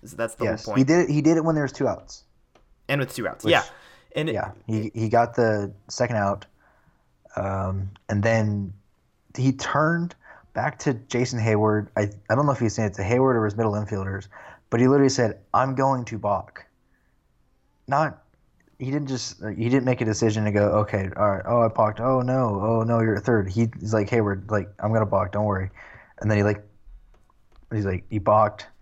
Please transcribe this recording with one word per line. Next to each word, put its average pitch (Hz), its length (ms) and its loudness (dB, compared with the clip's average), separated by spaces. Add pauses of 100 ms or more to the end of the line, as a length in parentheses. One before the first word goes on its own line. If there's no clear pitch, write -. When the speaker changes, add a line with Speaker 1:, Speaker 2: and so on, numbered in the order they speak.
Speaker 1:
So 104 100 -20
that's 117 220 -6
the 120 80 -4
Speaker 2:
Yes, 113 200 -4
Speaker 1:
whole 107 120 -6
Speaker 2:
he 131 80 4
Speaker 1:
point. - 20 0
Speaker 2:
did 165 140 4
it, 156 100 0
he 147 120 0
did 160 140 4
it 156 80 0
when 160 120 0
there 147 80 0
was 135 80 -6
two 135 160 -2
outs. - 340 -8 (640)
Speaker 1:
And 143 120 -2
with 127 120 -6
two 113 140 -6
outs, - 180 -10
Speaker 2:
Which, - 60 2
Speaker 1:
yeah. 139 140 4 (500)
And 156 140 -2
it 131 60 -4
Speaker 2:
yeah, - 180 -6 (160)
he, 110 260 -4
he 113 140 -2
got 117 260 2
the 107 380 2 (160)
second 120 280 -2
out, 98 300 0 (880)
um, 98 540 -4 (180)
and 101 140 0
then 107 500 0 (640)
he 131 160 2
turned 165 640 -2 (400)
back 139 260 -4
to 143 140 0
Jason 123 460 -4
Heyward. 107 560 2
I, 101 140 0 (200)
I 110 60 4
don't 147 100 2
know 139 60 2
if 120 80 -2
he's 113 140 0
saying 107 160 0
it - 40 -14
to 98 80 -6
Heyward 123 340 4
or 110 80 2
his 101 120 -2
middle 113 160 0
infielders, 98 560 -6 (420)
but 117 100 0
he 127 80 6
literally 139 220 6
said, 117 300 0 (140)
"I'm 131 200 2
going 131 320 0
to 110 120 -8
balk." 101 460 -4 (1200)
Not, 143 340 0 (560)
he 127 80 -8
didn't 143 220 -4
just, - 360 -8
he 107 240 -4
didn't 127 160 4
make 123 160 2
a 120 40 0
decision 110 400 2
to 104 80 0
go, 104 160 4 (120)
"Okay, 98 360 -2
all 104 140 2
right, 95 160 -2
oh, 120 160 2
I 113 60 4
balked, 110 320 0
oh, 127 220 2
no, 123 400 0
oh, 113 200 2
no, 117 180 2
you're 110 160 2
at 92 80 -4
third." 104 260 2
He, 113 180 0 (120)
he's 107 140 -4
like, 107 140 2
"Heyward, 101 420 -2
like, 101 180 -2 (100)
I'm 107 140 -2
gonna 110 140 2
balk, 98 260 0
don't 104 120 -2
worry." 95 260 -2 (500)
And 107 100 -2
then 107 80 2
he, 101 60 4
like, 101 200 0 (1080)
he's 107 140 -4
like, 92 240 -4
he 110 80 -4
balked 107 480 2 (160)